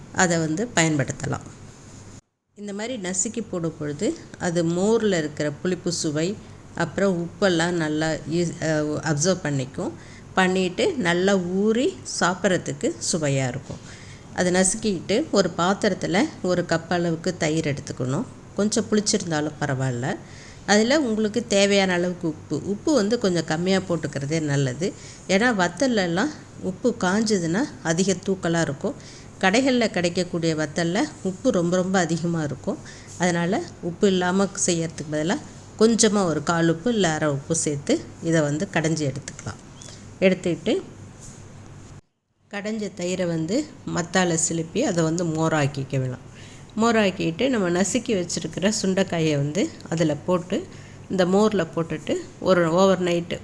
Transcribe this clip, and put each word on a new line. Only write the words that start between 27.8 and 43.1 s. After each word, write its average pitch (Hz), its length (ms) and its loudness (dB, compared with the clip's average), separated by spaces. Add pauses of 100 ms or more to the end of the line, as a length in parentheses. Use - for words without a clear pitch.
அதிக 180 320 2 (120)
தூக்கலா 175 340 0
இருக்கும். 147 320 -2 (480)
கடைகள்ல 240 480 4
கிடைக்கக்கூடிய 175 640 0
வத்தல்ல 170 480 0 (200)
உப்பு 190 280 0
ரொம்ப, 175 240 2
ரொம்ப 185 240 2
அதிகமா 165 440 0
இருக்கும். 147 340 -4 (400)
அதனால 175 440 2 (200)
உப்பு 175 260 2
இல்லாம 185 400 4 (180)
செய்யறதுக்கு 165 460 -2
பதிலா, 156 260 0 (420)
கொஞ்சமா 214 460 4
ஒரு 151 180 0
கால் 165 260 4
உப்பு 165 240 0
இல்ல 190 160 2
அரை 156 200 0
உப்பு 143 260 -2
சேர்த்து, 156 440 0 (240)
இதை 165 180 4
வந்து 151 320 0
கடைஞ்சி 156 380 0
எடுத்துக்கலாம். - 480 -10 (600)
எடுத்துக்கிட்டு, 185 640 2 (1700)
கடைஞ்ச 208 400 -6
தயிரை 180 320 -2